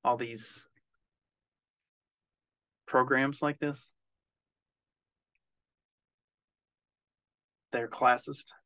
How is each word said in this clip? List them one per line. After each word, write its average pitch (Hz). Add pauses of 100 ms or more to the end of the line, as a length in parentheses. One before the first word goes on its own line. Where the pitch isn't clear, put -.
all 123
these 117 (2250)
programs 135
like 147
this, 147 (3750)
they're 117
classist - (140)